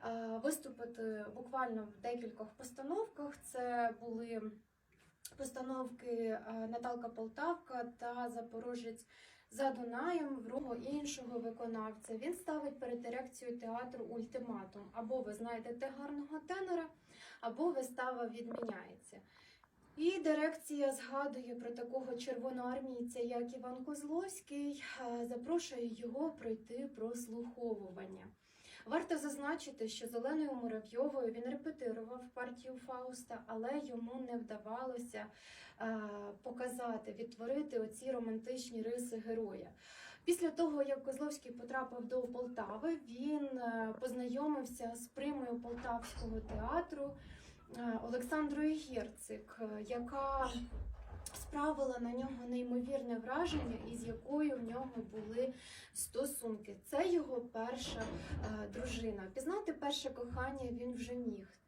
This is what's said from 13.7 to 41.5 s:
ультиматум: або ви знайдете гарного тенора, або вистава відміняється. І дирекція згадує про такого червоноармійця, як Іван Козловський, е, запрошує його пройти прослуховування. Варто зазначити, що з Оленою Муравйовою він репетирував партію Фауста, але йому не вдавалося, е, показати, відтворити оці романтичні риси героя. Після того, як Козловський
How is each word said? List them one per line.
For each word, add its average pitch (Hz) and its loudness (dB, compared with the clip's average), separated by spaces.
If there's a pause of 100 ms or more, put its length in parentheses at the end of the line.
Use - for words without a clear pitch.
ультиматум: 220 -4
або 233 0
ви 208 -2
знайдете 240 -2
гарного 285 -2
тенора, 349 2 (540)
або 240 4
вистава 254 2
відміняється. 220 -4 (760)
І 349 8
дирекція 302 6
згадує 254 0
про 233 -4
такого 240 -2
червоноармійця, 247 0
як 240 0
Іван 254 -6
Козловський, 294 -2 (160)
е, 240 0
запрошує 247 0
його 240 0
пройти 240 -2
прослуховування. 220 -4 (600)
Варто 330 4
зазначити, 285 0
що - -4
з 226 -4
Оленою 285 4
Муравйовою 240 2
він 233 -2
репетирував 247 -2 (140)
партію 247 -4 (120)
Фауста, 254 -6
але 233 0
йому 247 -4
не 240 0
вдавалося, 226 -4 (540)
е, 226 2 (420)
показати, 240 -2
відтворити 240 0
оці 220 0
романтичні 233 0
риси 240 0
героя. 220 0 (540)
Після 339 6
того, 302 6
як 277 2
Козловський 269 -2